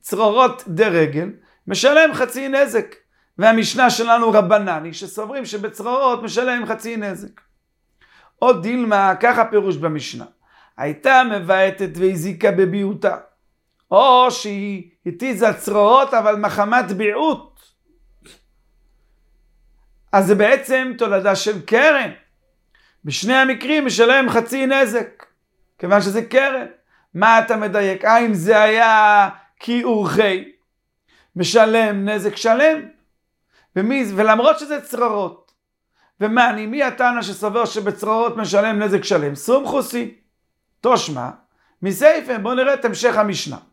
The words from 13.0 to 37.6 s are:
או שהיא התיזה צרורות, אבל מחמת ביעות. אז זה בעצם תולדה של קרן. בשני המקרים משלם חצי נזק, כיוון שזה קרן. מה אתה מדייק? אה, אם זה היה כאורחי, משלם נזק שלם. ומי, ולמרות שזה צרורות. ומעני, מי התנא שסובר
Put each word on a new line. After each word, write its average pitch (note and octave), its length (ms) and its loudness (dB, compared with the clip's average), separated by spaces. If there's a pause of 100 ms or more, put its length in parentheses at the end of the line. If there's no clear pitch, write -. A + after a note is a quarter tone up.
או B3 400 6
שהיא G3+ 600 -8 (160)
התיזה G#3 460 -2
צרורות, A3 600 2
אבל G#3+ 220 2
מחמת G#3 560 -2
ביעות. A3 680 -4 (2500)
אז G3 140 4
זה G3+ 80 6
בעצם B3+ 640 0
תולדה D4 380 0
של G#3 240 -4
קרן. B3+ 500 2 (920)
בשני F3+ 300 -4
המקרים C4+ 520 0
משלם A#3+ 440 4
חצי A#3+ 360 -2
נזק, A#3+ 600 -2 (520)
כיוון G3 220 2
שזה G3+ 240 -2
קרן. C4 420 0 (480)
מה A3 240 4
אתה A3+ 180 0
מדייק? G3 480 -2
אה, A3+ 140 6
אם A#3 160 0
זה G#3 280 4
היה G#3+ 680 4 (320)
כאורחי, G#3+ 920 -2 (840)
משלם G#3+ 720 2
נזק G#3 280 -4
שלם. D4 440 2 (960)
ומי, A#3+ 280 -2 (100)
ולמרות A3 440 2
שזה D4 220 -10
צרורות. G#3+ 720 -8 (680)
ומעני, A3 460 0
מי C4+ 160 -4
התנא B3 400 -2
שסובר G#3 420 -4